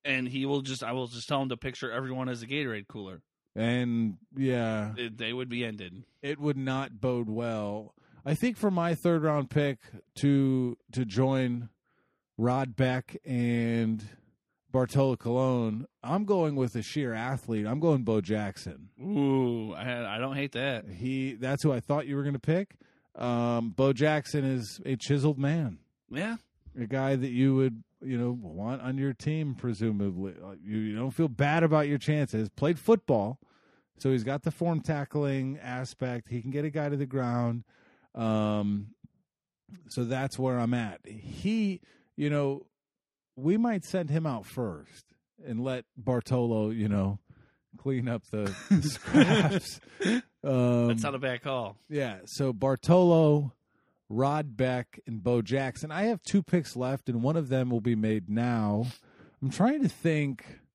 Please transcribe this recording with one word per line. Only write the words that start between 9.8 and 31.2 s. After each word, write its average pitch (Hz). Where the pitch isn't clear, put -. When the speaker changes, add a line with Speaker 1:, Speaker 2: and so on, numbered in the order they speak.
Speaker 2:
to, 131
to 127
join 120
Rod 127
Beck 127
and 117
Bartolo 131
Colon, 120
I'm 180
going 175
with 127
a 110
sheer 135
athlete. 113
I'm 131
going 147
Bo 107
Jackson. 95
Speaker 1:
Ooh, 135
I, 113
I 110
don't 135
hate 139
that. 120
Speaker 2:
He, 131
that's 131
who 147
I 120
thought 143
you 139
were 139
gonna 139
pick. 175
Um, 120
Bo 135
Jackson 147
is 127
a 135
chiseled 139
man. 139
Speaker 1:
Yeah. 208
Speaker 2:
A 117
guy 135
that 123
you 131
would, 127
you 127
know, 123
want 107
on 131
your 135
team, 151
presumably. 101
Uh, 95
you, 104
you 110
don't 127
feel 160